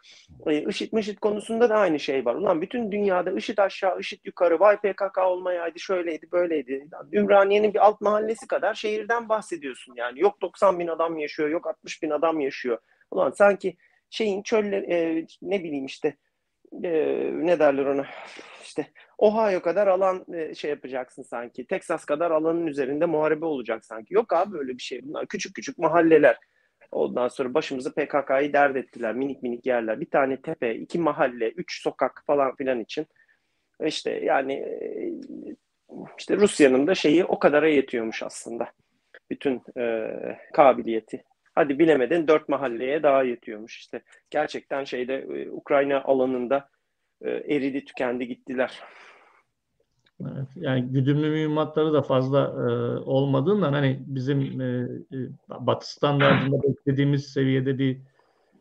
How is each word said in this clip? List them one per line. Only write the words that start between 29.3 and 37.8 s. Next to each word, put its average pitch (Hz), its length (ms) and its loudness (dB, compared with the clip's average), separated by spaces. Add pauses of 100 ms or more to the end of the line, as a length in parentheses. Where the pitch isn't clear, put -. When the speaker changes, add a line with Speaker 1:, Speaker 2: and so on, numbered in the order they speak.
Speaker 1:
minik 120 220 -6
yerler. 117 360 -2
Bir - 80 -10
tane 135 320 0
tepe, 131 340 -4
iki - 240 -6
mahalle, 131 500 0
üç - 320 -10
sokak - 460 -4
falan 139 280 2
filan 131 240 -4
için. 151 280 -8 (800)
İşte 151 260 -4
yani, 139 420 0
e, - 600 -8 (1040)
işte - 200 -2
Rusya'nın 147 500 6
da 185 80 2
şeyi 160 300 4
o - 140 -2
kadara 147 280 4
yetiyormuş 127 560 0